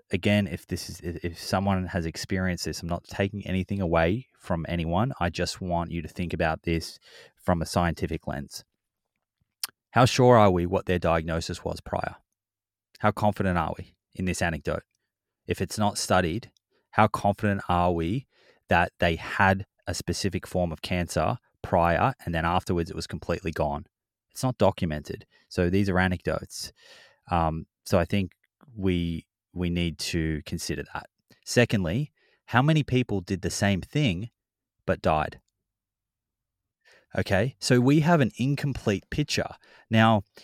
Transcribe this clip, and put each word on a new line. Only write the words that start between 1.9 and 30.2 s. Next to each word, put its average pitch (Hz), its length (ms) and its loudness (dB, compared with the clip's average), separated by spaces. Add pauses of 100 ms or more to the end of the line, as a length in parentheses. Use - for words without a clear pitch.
experienced 92 600 -4
this, 80 160 -8
I'm 87 60 -8
not 85 180 -4
taking 101 420 -4
anything 95 340 -2
away 85 460 2 (100)
from 82 320 -4
anyone. 87 500 0
I 87 100 0
just - 300 -4
want 85 320 -4
you 85 120 -4
to 78 40 -12
think 87 260 -6
about 80 300 -2
this 82 360 -2 (360)
from 87 260 0
a 80 40 -4
scientific 82 640 -2
lens. 71 360 -10 (1300)
How 123 140 6
sure 123 320 6
are 104 140 8
we 87 140 2
what 92 200 -2
their 87 140 2
diagnosis 82 640 -2
was 85 180 -8
prior? - 340 -8 (840)
How 107 120 2
confident 101 460 0
are 80 200 -2
we - 180 -16 (180)
in 95 120 -6
this 90 160 -2
anecdote? 80 420 -2 (640)
If - 140 -4
it's 92 180 -6
not 104 180 0
studied, 92 540 0 (400)
how 110 160 4
confident 101 600 -2
are 87 240 2
we 87 360 -2 (420)
that 87 300 2
they 87 180 2
had 95 480 0 (220)
a 92 60 -4
specific - 540 -4
form 90 240 -2
of - 100 -10
cancer 90 560 -2 (240)
prior 85 520 2 (120)
and 85 80 -4
then 82 120 0
afterwards 85 440 0
it - 60 -12
was 85 120 -8
completely 85 440 -6
gone? 76 340 -4 (460)
It's - 100 -14
not 127 160 -2
documented. 85 680 0 (240)
So 90 200 2
these 98 200 2
are 90 100 2
anecdotes. - 720 -2 (580)
Um, 80 360 0 (180)
so 95 160 2
I 85 60 2
think 98 260 -2 (440)
we, 87 520 -2 (260)
we 87 160 -4
need 85 300 -2
to 80 460 -2